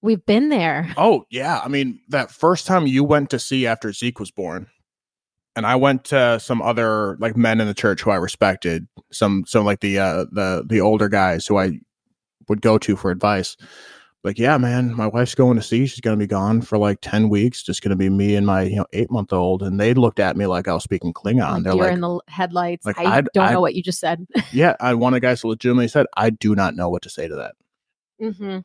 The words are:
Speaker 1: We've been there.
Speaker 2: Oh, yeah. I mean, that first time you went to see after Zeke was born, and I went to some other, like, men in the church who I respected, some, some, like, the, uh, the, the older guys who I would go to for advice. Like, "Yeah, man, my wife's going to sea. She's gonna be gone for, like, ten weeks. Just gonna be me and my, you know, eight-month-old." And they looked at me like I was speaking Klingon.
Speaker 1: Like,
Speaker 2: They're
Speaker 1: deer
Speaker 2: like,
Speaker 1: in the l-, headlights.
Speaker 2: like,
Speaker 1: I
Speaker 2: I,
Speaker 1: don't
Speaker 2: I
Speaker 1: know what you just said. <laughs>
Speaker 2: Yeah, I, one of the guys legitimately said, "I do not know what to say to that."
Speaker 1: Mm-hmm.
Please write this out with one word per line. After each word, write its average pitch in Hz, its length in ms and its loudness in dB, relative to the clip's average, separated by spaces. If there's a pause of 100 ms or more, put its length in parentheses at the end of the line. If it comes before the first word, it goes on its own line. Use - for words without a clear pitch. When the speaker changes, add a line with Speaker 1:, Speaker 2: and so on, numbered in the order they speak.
Speaker 1:
We've 208 240 0
been 254 240 2
there. 165 480 -2
Speaker 2:
Oh, 175 320 2
yeah. 127 340 -4
I 123 40 -8
mean, 139 300 -2 (120)
that 135 200 -2
first - 360 0
time 185 200 2
you 131 180 2
went 143 260 2
to 131 80 -2
see 131 280 -2
after 113 260 -2
Zeke 120 280 -6
was 98 100 -10
born, 90 360 -8 (920)
and 113 100 -4
I 123 100 2
went 131 300 2
to 120 340 2
some 120 200 -4
other, 110 600 0
like, 113 160 -2
men 113 240 4
in 107 80 0
the 101 60 -4
church 98 280 0
who 110 80 0
I 98 60 2
respected, 90 720 -2 (260)
some, 101 340 0
some, 107 180 2
like, 104 160 0
the, 98 180 -2
uh, 87 320 0
the, 92 360 -2
the 110 160 2
older 107 260 4
guys 92 380 0
who 104 120 2
I 92 200 0 (680)
would 107 120 -2
go 110 180 4
to 101 180 0
for 95 140 -4
advice. 95 460 0 (680)
Like, 101 140 -4
"Yeah, 131 180 2
man, 123 400 0
my 113 100 -2
wife's 120 280 -2
going 123 220 4
to 110 60 0
sea. 120 240 0
She's - 140 -8
gonna 107 160 0
be 104 100 0
gone 104 360 0
for, 110 160 -2
like, 104 240 2
ten 107 260 0
weeks. 104 340 0
Just - 200 -8
gonna 98 120 0
be 95 140 0
me 101 280 2
and 101 100 2
my, 95 160 2
you 95 140 -2
know, 101 180 -2
eight-month-old." 95 680 0
And 98 160 -2
they 110 140 2
looked 120 260 4
at 95 160 0
me 98 120 -2
like 90 200 -2
I 90 60 -2
was 80 100 -2
speaking 87 300 -6
Klingon. 117 280 0 (160)
Speaker 1:
Like, 123 80 -4
Speaker 2:
They're - 100 0
Speaker 1:
deer - 80 2
Speaker 2:
like, 185 100 2
Speaker 1:
in 180 80 -2
the 175 80 -4
l-, 175 180 -6
headlights. 175 600 -4
Speaker 2:
like, 104 120 -6
Speaker 1:
I 190 200 2
Speaker 2:
I, - 20 4
Speaker 1:
don't - 240 2
Speaker 2:
I 196 80 2
Speaker 1:
know 180 80 2
what 170 140 0
you 185 80 -6
just 175 180 -6
said. 170 260 -4 (120)
<laughs> - 140 -6
Speaker 2:
Yeah, 156 280 4
I, 123 140 0
one 120 180 2
of 131 60 2
the - 20 0
guys 123 240 0
legitimately 120 440 2
said, 143 180 2 (100)
"I 110 140 4
do 107 240 0
not 98 200 0
know 87 140 -2
what 87 140 -4
to - 80 -20
say 82 180 -10
to 73 80 -10
that." 65 180 -10 (680)
Speaker 1:
Mm-hmm. 196 420 -8